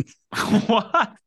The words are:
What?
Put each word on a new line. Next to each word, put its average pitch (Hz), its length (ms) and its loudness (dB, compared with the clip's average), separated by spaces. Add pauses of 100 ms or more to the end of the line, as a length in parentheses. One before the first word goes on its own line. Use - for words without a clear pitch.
(680)
What? 226 480 0 (120)